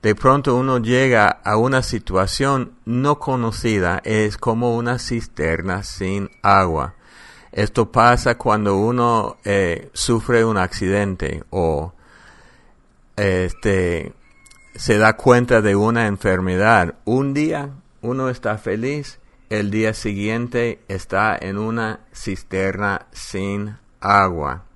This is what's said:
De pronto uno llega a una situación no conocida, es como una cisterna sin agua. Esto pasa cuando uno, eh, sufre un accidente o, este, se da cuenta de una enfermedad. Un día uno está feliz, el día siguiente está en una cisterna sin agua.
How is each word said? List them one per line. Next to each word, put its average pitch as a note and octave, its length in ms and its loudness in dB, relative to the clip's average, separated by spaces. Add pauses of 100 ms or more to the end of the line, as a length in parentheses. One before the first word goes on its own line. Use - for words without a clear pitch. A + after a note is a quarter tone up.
De G#2+ 140 2
pronto C3+ 400 2
uno B2+ 240 0
llega A#2+ 500 4
a - 280 -2
una C3 260 2
situación A#2+ 920 -2 (100)
no C3 340 0
conocida, A2 840 0
es G#2+ 320 0
como A#2 400 0
una A#2+ 240 -4
cisterna F2+ 840 -4
sin G2 480 -6 (100)
agua. F2+ 540 2 (560)
Esto G#2+ 400 -2
pasa A#2+ 460 4
cuando G#2+ 400 0
uno, A#2 680 0
eh, G2 480 0
sufre A2+ 520 2
un A2+ 120 0
accidente F#2 920 -2
o, E2 420 -2 (1200)
este, F#2 1000 -2 (600)
se G#2+ 240 0
da G#2+ 180 4
cuenta B2 440 4
de G#2 140 2
una A2+ 320 2
enfermedad. F#2 880 2 (100)
Un C#3 300 0
día D3 360 -2 (300)
uno C3 280 -4
está A#2 300 -4
feliz, B2+ 600 -6 (320)
el G#2 220 -2
día A2 220 0
siguiente A#2 920 -4
está G2 540 -2
en G2 180 -6
una A2 420 -4 (140)
cisterna F#2+ 960 -4
sin G2+ 680 -8 (220)
agua. F#2 680 0 (100)